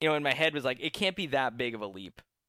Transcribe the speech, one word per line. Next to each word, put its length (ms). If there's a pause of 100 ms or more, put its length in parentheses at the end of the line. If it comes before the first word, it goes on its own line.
you 80
know, 60
in 100
my 100
head 200
was 100
like, 160
"It 120
can't 240
be 120
that 280
big 200
of 40
a 60
leap." 340 (280)